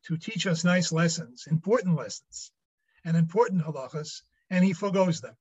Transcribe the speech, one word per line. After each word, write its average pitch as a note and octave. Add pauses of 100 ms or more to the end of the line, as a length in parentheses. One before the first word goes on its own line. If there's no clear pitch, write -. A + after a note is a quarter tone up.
to D#3+
teach G3
us E3
nice F3
lessons, E3
important F3+
lessons, - (540)
and E3
important E3+
halachas, D3+ (260)
and F#3
he F#3+
forgoes F#3
them. -